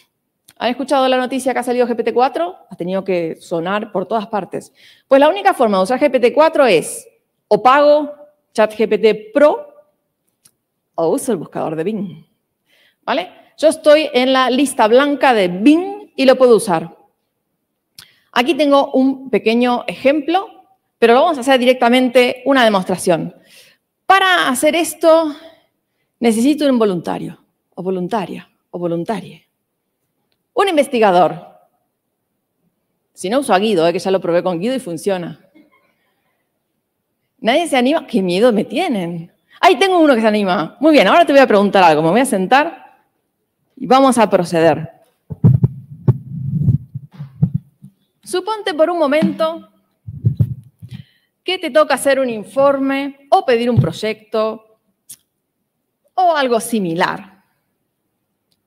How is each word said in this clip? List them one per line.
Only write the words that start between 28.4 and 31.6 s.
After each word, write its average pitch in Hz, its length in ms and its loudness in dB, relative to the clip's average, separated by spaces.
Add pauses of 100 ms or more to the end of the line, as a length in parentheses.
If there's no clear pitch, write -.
o 185 80 -12
voluntarie. 170 720 -8 (1040)
Un 392 160 -2
investigador. 196 760 0 (1700)